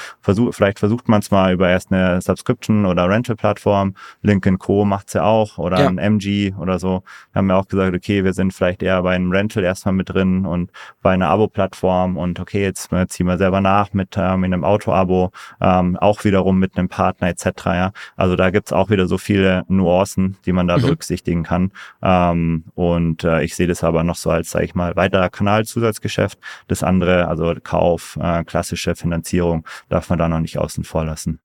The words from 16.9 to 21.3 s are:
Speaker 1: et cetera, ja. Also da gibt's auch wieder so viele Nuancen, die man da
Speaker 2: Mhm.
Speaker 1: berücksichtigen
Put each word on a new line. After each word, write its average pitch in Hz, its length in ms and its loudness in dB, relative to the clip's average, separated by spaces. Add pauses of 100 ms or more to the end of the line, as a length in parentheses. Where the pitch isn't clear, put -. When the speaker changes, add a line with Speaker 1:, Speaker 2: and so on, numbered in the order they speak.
Speaker 1:
et 85 100 -4
cetera, - 380 -2
ja. 92 140 0 (260)
Also 92 180 2
da 92 140 2
gibt's 101 240 -2
auch 92 160 2
wieder 95 180 2
so 90 100 -2
viele 95 520 2
Nuancen, 95 680 2 (100)
die 92 60 -2
man 90 160 2
da 87 100 2
Speaker 2:
Mhm. - 40 2
Speaker 1:
berücksichtigen 87 640 -2